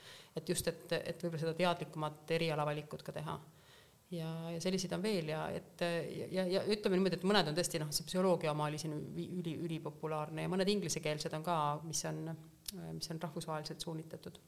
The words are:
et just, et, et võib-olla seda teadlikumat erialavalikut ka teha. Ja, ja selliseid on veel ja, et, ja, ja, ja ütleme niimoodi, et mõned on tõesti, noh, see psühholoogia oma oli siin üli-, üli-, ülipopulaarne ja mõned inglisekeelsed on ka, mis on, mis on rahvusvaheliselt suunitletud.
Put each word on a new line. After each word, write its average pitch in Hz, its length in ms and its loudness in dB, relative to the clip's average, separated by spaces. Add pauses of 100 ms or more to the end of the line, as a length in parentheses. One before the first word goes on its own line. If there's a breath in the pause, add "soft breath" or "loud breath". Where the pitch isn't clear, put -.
(340 loud breath)
et - 160 -6
just, 165 160 2
et, - 260 -4
et - 300 -2
võib-olla 165 220 0
seda 165 100 2
teadlikumat 160 800 0
erialavalikut 151 720 0
ka 151 80 -8
teha. 151 220 -4 (720 loud breath)
Ja, 160 240 -4 (160)
ja 170 120 -4
selliseid 185 320 0
on 175 120 0
veel 180 260 2
ja, 156 200 0
et, - 340 -4 (240)
ja, - 220 -4
ja, 185 180 2
ja 180 180 4
ütleme 202 320 4
niimoodi, 180 220 4
et 180 100 0
mõned 175 220 6
on 156 80 2
tõesti, 165 180 2
noh, 151 160 -2
see - 140 -2
psühholoogia 175 420 4
oma 151 160 2
oli 151 160 -2
siin 156 140 -2
üli-, 151 320 -4 (100)
üli-, 165 160 -2 (140)
ülipopulaarne 156 800 -2
ja - 20 0
mõned 190 240 4
inglisekeelsed 156 640 0
on 156 80 -4
ka, 175 100 4 (300)
mis 156 240 -2
on, 156 140 -2 (720)
mis - 180 -6
on 160 80 -4
rahvusvaheliselt 151 640 -4
suunitletud. 160 600 -8